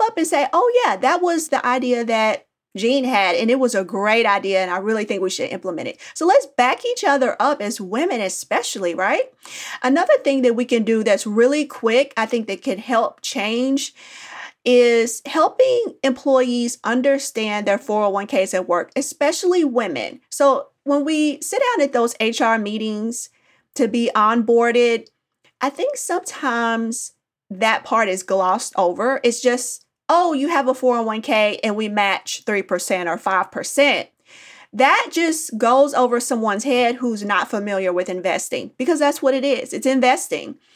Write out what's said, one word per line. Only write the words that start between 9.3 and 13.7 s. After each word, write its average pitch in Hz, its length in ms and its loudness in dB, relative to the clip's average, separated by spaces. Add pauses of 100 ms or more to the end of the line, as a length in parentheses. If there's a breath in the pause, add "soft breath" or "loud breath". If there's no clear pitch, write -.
Another 339 400 4
thing 269 180 0
that 240 140 4
we 240 100 -2
can 233 180 0
do 220 200 2
that's 202 240 0
really 247 380 2
quick, 262 520 0
I 226 80 0
think 226 220 -2
that 190 160 -8
can 202 160 -4
help 226 420 -2
change, 254 720 -2 (720 loud breath)